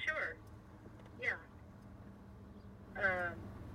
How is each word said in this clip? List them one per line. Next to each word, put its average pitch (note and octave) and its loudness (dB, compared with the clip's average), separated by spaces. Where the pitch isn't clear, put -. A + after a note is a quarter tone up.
sure. D#4 4
Yeah. B4+ 4
Um, F3+ 8